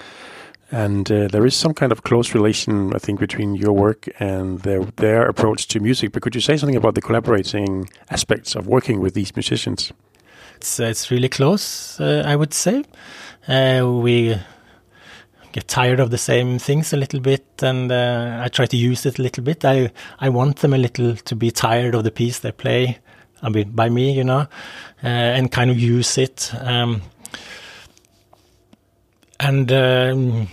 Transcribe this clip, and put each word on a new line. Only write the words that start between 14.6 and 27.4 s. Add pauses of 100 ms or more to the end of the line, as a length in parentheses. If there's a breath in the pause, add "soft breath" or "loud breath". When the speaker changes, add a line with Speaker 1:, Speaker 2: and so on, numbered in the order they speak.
Speaker 2:
get
tired
of
the
same
things
a
little
bit, (160)
and,
uh,
I
try
to
use
it
a
little
bit.
I, (300 loud breath)
I
want
them
a
little
to
be
tired
of
the
piece
they
play, (420 soft breath)
I
mean,
by
me,
you
know, (600 loud breath)
uh,
and
kind
of
use
it.
Um, (2500 loud breath)